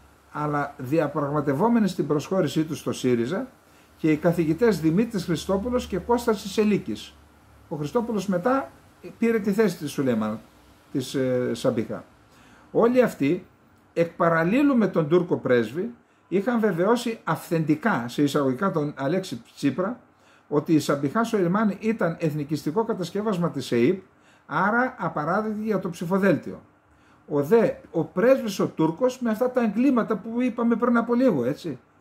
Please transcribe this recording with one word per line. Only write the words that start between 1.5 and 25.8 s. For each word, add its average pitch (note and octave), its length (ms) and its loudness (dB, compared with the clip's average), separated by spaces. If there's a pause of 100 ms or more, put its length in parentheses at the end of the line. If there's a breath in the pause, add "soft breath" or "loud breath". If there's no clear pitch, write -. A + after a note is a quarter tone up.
την D3+ 120 -2
προσχώρησή D#3 560 0
τους D#3 160 -6
στο A#2+ 140 -4
σύριζα, B2+ 540 0 (500 soft breath)
και D#3 140 2
οι D3+ 60 2
καθηγητές E3+ 640 2
Δημήτρης F3+ 460 0
Χριστόπουλος G3 640 -2
και F#3+ 100 -4
Κώστας A#3 440 0
Σισελίκης. G3+ 760 -2 (540)
Ο E3 60 -8
Χριστόπουλος G3+ 520 -2
μετά A#3+ 440 0 (460)
πήρε A3+ 220 2
τη G3+ 120 0
θέση G3+ 260 2
της D3 140 -8
Σουλέιμαν, A2+ 480 -2 (520)
της, C#3 240 -4
ε, B2+ 380 0
Σαμπίχα. A2+ 500 -2 (680 loud breath)
Όλοι A#3+ 300 4
αυτοί, F3 440 0 (480)
εκ E3 160 0
παραλίλου F#3 680 2
με G3+ 100 4
τον E3 200 0
Τούρκο E3+ 300 2
πρέσβη, B2+ 560 0 (340 soft breath)
είχαν G#3 320 -2
βεβαιώσει A3 640 0
αυθεντικά, D#3 840 -2
σε D3 160 -2
εισαγωγικά, C3+ 480 0
τον D3 260 -4
Αλέξη C#3 440 -4 (140)
Τσίπρα, C#3+ 440 -4 (480 soft breath)
ότι D3+ 260 0
η D3 60 6
Σαμπιχά D3 440 0
Σολεϊμάνη G3+ 560 0
ήταν G#3+ 400 -2
εθνικιστικό D3+ 640 -2
κατασκεύασμα F#3+ 680 -2
της B2+ 200 -8
ΕΥΠ, C3 320 2 (420 soft breath)
άρα A3+ 540 0
απαράδεκτη G3+ 640 -2
για G#3+ 160 0
το F#3 100 -6